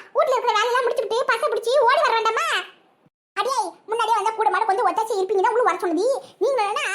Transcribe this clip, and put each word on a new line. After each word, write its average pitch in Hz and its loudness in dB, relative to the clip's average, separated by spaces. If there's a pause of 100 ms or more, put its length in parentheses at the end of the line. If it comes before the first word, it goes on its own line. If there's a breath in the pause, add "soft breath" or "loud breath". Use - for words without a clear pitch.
(160)
வீட்டுல 539 2
இருக்கிற 466 0
வேலையெல்லாம் 480 0
முடிச்சுக்கிட்டு 453 -2
பசை 466 0
பிடிச்சி 440 -2 (180)
ஓடி 587 4
வர 466 2
வேண்டாமா? 453 0 (920)
அடியே, 494 -2 (300)
முன்னாடியே 453 0
வந்தா 427 0
கூட 440 2
மாட 415 0
கொஞ்சம் 392 2
ஒத்தாச்சி 427 -2
இருப்பீங்க 381 0
தான் 466 2
உங்களுக்கு 440 2
வர 359 -2
சொன்னது. 359 0 (360 loud breath)
நீங்க 508 2
என்னன்னா 480 -2